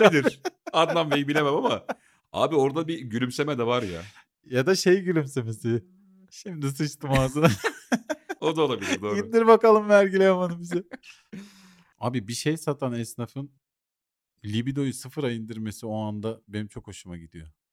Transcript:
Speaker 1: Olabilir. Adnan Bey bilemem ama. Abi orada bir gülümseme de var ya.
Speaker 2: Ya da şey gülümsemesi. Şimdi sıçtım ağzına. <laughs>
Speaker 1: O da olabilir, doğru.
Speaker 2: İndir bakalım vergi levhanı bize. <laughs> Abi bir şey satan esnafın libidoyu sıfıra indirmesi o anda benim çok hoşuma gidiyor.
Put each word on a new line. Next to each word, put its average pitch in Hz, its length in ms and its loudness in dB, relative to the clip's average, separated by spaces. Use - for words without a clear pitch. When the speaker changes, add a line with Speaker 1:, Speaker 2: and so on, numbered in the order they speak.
Speaker 1:
Olabilir. 175 380 6
Adnan 165 380 2
Bey 143 180 0
bilemem 147 260 0
ama. 214 300 0
Abi 139 240 0
orada 143 320 0
bir 165 120 -6
gülümseme 127 580 -4
de 117 80 -2
var 123 160 0
ya. 87 200 -8
Speaker 2:
Ya 131 220 -2
da 185 80 4
şey 185 280 4
gülümsemesi. 123 840 -2
Şimdi 151 400 -8
sıçtım 143 420 -6
ağzına. 135 400 4
<laughs> - 880 -6
Speaker 1:
O 156 160 0
da 160 60 2
olabilir, 113 400 -2
doğru. 104 240 -2
Speaker 2:
İndir 226 200 2
bakalım 214 420 6
vergi 196 320 6
levhanı 180 400 2
bize. 170 220 -4
<laughs> - 560 -20
Abi 117 300 -4
bir 120 40 -8
şey 151 240 -2
satan 135 360 -4
esnafın 120 600 -8
libidoyu 123 500 -4
sıfıra 131 380 -6
indirmesi 110 540 -10
o 107 140 -6
anda 107 480 -6
benim 104 200 -8
çok - 180 -18
hoşuma 92 300 -16
gidiyor. 82 320 -18